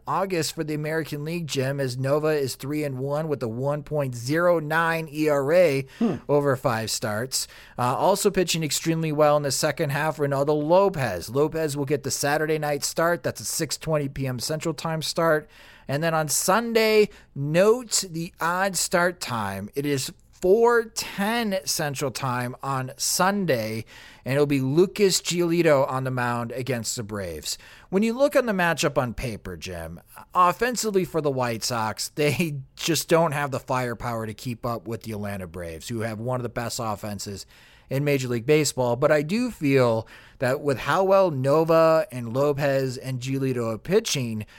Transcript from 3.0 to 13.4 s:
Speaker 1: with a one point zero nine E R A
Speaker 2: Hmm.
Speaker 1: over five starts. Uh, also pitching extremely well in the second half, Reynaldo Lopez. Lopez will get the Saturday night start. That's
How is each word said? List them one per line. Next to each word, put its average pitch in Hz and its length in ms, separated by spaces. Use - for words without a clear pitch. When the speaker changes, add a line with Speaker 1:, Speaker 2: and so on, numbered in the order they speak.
Speaker 1:
with 139 140
a 123 60
one 139 360
point 143 320
zero 165 420
nine 160 540
E 151 160
R 143 240
A 165 240
Speaker 2:
Hmm. 220 160
Speaker 1:
over 143 300
five 113 340
starts. 117 560
Uh, 120 160
also 185 360
pitching 175 320
extremely 160 500
well 147 240
in 151 60
the 143 80
second 143 400
half, 151 260
Reynaldo 143 400
Lopez. 151 720
Lopez 147 480
will 143 80
get 139 180
the 131 80
Saturday 156 480
night 147 240
start. 170 400
That's 151 200